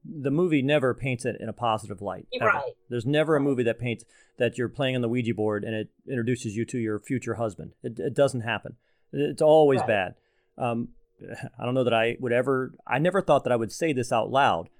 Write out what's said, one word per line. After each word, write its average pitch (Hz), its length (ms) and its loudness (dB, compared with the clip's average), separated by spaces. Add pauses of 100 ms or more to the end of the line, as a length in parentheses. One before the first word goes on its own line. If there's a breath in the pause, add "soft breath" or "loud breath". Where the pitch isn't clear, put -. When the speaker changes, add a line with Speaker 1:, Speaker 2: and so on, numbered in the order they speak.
Speaker 1:
The 139 220 -4
movie 156 300 2
never 135 320 2
paints 127 320 -6
it 113 160 -4
in 110 80 -6
a 104 40 -10
positive 107 480 -4
light, 95 260 -8 (120)
ever. 233 60 -2
Speaker 2:
Right. - 260 0 (180)
Speaker 1:
There's 120 160 -6
never 151 300 2
a 139 40 2
Speaker 2:
Right. 139 60 2
Speaker 1:
movie 127 180 2
that 113 140 2
paints 120 280 -6 (320 soft breath)
that 117 200 0
you're 120 120 -2
playing 131 260 -2
on 123 60 0
the 117 80 0
Ouija 117 240 0
board 104 320 0
and 110 100 -4
it 107 140 -6 (180)
introduces 117 480 -4
you 113 80 -2
to 127 140 -6
your 107 220 -2
future 120 340 -6
husband. 101 400 -6 (100)
It, 113 160 -8
it 120 140 -4
doesn't 131 280 2
happen. 113 360 -6 (340)
It's 143 300 -2
always 151 380 8
Speaker 2:
Right. - 80 0
Speaker 1:
bad. 98 280 0 (420)
Um, 117 320 -4 (300)
<sighs> - 400 -14
I 113 60 -6
don't 127 80 -2
know 131 100 2
that 120 100 2
I 113 280 2
would 123 100 -2
ever, 131 420 0 (120)
I 127 140 0
never 180 220 2
thought 143 220 4
that - 80 0
I 120 60 4
would 113 140 -2
say 160 200 -2
this 123 200 -2
out 110 180 2
loud. 113 400 2 (100)